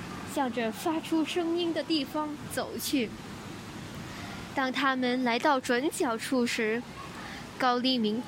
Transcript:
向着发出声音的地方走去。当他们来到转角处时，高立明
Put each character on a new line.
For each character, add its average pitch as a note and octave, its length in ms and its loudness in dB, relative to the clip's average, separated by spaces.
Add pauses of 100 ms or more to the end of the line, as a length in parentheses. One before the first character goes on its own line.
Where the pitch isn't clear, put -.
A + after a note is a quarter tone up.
(340)
向 C4 200 0
着 A3+ 180 0
发 D#4+ 280 0
出 D#4+ 260 2
声 E4+ 320 0
音 E4+ 160 2
的 D#4 80 0
地 D4+ 240 2
方 D4+ 240 -2 (220)
走 A3 180 -2 (100)
去。 A#3 300 2 (1400)
当 C4 180 2
他 C4 240 2
们 B3+ 280 2
来 A#3+ 160 4
到 C#4+ 200 6
转 B3+ 300 2
角 C4 260 2
处 A#3+ 300 2
时， A3+ 360 2 (760)
高 B3 200 4
立 B3+ 200 4
明 A3 300 2